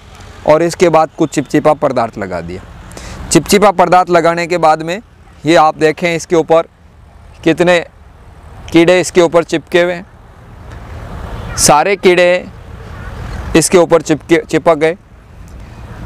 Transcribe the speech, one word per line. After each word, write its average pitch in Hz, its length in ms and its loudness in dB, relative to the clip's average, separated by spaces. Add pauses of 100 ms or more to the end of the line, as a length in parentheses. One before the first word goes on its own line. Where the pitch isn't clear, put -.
(480)
और 156 160 4
इसके 170 260 2
बाद 160 280 2
कुछ 160 120 0
चिपचिपा 151 440 0
पदार्थ 123 440 -4
लगा 92 240 -8
दिया। 85 200 -12 (680)
चिपचिपा 196 420 2
पदार्थ 175 380 2
लगाने 170 380 0
के 175 100 -2
बाद 160 240 2
में 175 200 -8 (440)
ये 160 100 4
आप 156 220 4
देखें, 156 380 0
इसके 170 200 -4
ऊपर 160 260 2 (840)
कितने 170 420 2 (840)
कीड़े 170 300 4
इसके 175 200 0
ऊपर 165 220 2
चिपके 170 380 -2
हुए 175 120 0
हैं, 175 120 -12 (1500)
सारे 165 380 2
कीड़े 180 520 2 (1120)
इसके 160 200 0
ऊपर 165 240 2
चिपके, 156 480 -2
चिपक 160 280 0
गए। 160 180 -2 (1120)